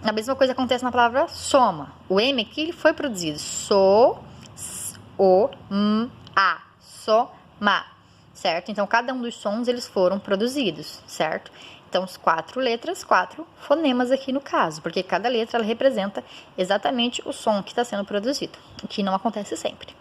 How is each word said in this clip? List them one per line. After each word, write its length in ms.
A 80
mesma 240
coisa 180
acontece 300
na 80
palavra 360
soma. 640
O 120
M 220
aqui, 200
ele 100
foi 220
produzido 460
so, 760
s, 400
o, 320
m, 380
a, 260
soma. 1040
certo? 380
Então, 140
cada 260
um 100
dos 140
sons, 320
eles 200
foram 320
produzidos, 880
certo? 440
Então, 140
os 120
quatro 440
letras, 440
quatro 440
fonemas 500
aqui 200
no 80
caso, 420
porque 200
cada 260
letra, 300
ela 80
representa 580
exatamente 680
o 60
som 300
que 100
tá 100
sendo 220
produzido, 520
o 40
que 140
não 140
acontece 420
sempre. 440